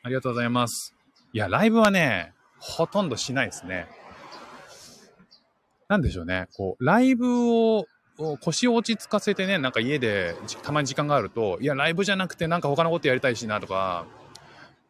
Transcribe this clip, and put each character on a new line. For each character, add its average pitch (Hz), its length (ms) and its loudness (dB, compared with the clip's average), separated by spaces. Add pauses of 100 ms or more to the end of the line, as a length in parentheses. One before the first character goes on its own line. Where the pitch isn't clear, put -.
あ 123 80 -8
り 131 40 -2
が 131 60 -2
と 131 80 -4
う 120 60 -2
ご 120 40 -2
ざ 120 60 0
い 120 60 0
ま 123 180 2
す。 - 260 -10 (380)
い 107 60 -4
や、 104 100 0
ラ 131 160 4
イ 226 60 6
ブ 226 80 4
は 214 120 6
ね、 117 440 0 (240)
ほ - 280 -2
と 202 160 -2
ん 175 60 -4
ど 113 80 -4
し - 160 -6
な 127 120 0
い - 20 0
で 95 60 -10
す - 140 -14
ね。 90 200 -8 (2000)
な 202 80 4
ん 175 60 2
で 101 80 2
し 92 80 -4
ょ 82 60 -8
う - 20 -8
ね。 92 280 -2
こ 95 240 -4
う、 123 60 -4
ラ 190 160 6
イ 262 140 4
ブ 240 400 2
を、 226 320 2 (320)
を 151 180 -4
腰 208 320 0
を 233 60 4
落 226 200 0
ち - 80 -6
着 - 60 -16
か 208 120 0
せ 208 140 0
て 190 120 -2
ね、 196 100 0
な 131 140 -2
ん - 20 -6
か 117 80 0
家 135 180 0
で 101 380 0 (100)
じ-、 - 120 -10
た - 120 -8
ま 147 120 0
に 135 40 -2
時 139 80 -8
間 147 120 -2
が 147 100 2
あ 127 60 4
る 98 80 -6
と、 101 320 0
い - 20 -2
や、 143 100 0
ラ 143 140 2
イ 170 60 0
ブ 196 100 0
じ 202 80 0
ゃ 190 40 2
な 185 120 -2
く - 60 -14
て 170 120 -2
な 170 120 0
ん - 20 -4
か 151 80 -2
他 143 160 4
の 165 60 2
こ 170 100 0
と 151 80 0
や 127 60 4
り 127 80 0
た 131 80 2
い 113 60 0
し 117 100 -8
な 107 140 -2
と 101 60 -8
か、 95 380 -2 (840)